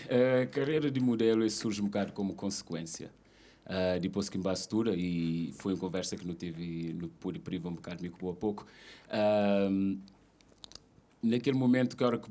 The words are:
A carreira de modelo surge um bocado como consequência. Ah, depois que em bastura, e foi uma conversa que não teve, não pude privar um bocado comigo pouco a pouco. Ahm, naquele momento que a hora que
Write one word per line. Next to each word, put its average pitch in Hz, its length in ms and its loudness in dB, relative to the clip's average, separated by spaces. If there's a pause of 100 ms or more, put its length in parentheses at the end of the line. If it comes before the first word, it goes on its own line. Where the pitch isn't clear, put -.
(100)
A 127 360 6
carreira 147 440 0
de 131 100 0
modelo 113 480 4
surge 107 320 0
um 101 60 0
bocado 101 260 0
como 98 220 -2
consequência. - 760 -6 (540)
Ah, 92 360 0
depois 98 300 -2
que - 80 -4
em - 20 -2
bastura, 95 540 0
e 85 640 -2
foi 98 160 -2
uma 85 60 -4
conversa 92 360 -4
que 92 100 -10
não 87 80 -4
teve, 82 600 -6
não 85 140 -6
pude 85 300 -8
privar 87 320 -6
um 87 40 -6
bocado 87 240 -10
comigo 87 200 -10
pouco 90 180 -4
a - 40 -12
pouco. 104 260 -4 (440)
Ahm, 101 880 2 (1200)
naquele 127 340 2
momento 127 400 4
que - 80 0
a - 20 6
hora 120 120 2
que 110 120 -10